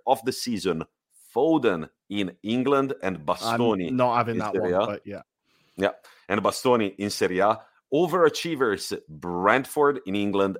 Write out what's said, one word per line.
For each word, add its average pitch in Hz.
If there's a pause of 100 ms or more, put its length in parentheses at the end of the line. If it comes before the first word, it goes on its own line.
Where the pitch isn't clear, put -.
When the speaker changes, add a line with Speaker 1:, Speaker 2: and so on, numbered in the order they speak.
Speaker 1:
of 127
the 123
season, 90 (520)
Foden 120 (180)
in 98 (100)
England 127
and 92
Bastoni 110
Speaker 2:
I'm 127
not 123
having 117
Speaker 1:
in -
Speaker 2:
that 107
Speaker 1:
Serie 90
Speaker 2:
one, 95
Speaker 1:
A. -
Speaker 2:
but 101
yeah. 101 (560)
Speaker 1:
Yeah, 95 (400)
and 101
Bastoni 107
in 101
Serie 92
A. 107 (320)
Overachievers, 147
Brentford 104
in 95
England 98